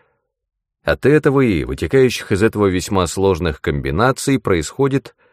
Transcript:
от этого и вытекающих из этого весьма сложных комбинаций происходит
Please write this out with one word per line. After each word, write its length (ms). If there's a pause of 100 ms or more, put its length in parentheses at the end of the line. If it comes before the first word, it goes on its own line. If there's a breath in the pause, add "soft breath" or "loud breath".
(840)
от 240
этого 340
и 240
вытекающих 680
из 100
этого 240
весьма 400
сложных 540
комбинаций 800
происходит 760 (180)